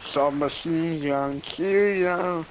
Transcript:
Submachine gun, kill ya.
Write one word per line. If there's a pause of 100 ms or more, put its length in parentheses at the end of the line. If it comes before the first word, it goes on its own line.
Submachine
gun,
kill
ya.